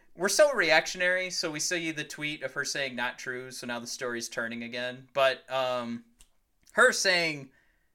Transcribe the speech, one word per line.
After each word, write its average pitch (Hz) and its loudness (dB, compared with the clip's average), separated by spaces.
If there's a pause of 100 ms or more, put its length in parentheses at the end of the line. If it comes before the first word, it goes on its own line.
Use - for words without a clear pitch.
(160)
we're 180 0
so 294 6
reactionary, 180 2
so 175 -4
we 151 -6
see 165 -2
the 151 -6
tweet 151 -6
of 131 -6
her 139 -4
saying 135 -4
"not 120 -4
true," 127 -8
so 127 -12
now 120 -6
the 120 -10
story's 120 -6
turning 117 -6
again. 123 -8
But, 135 4
um, 123 -2 (680)
her 233 6
saying 165 0 (440)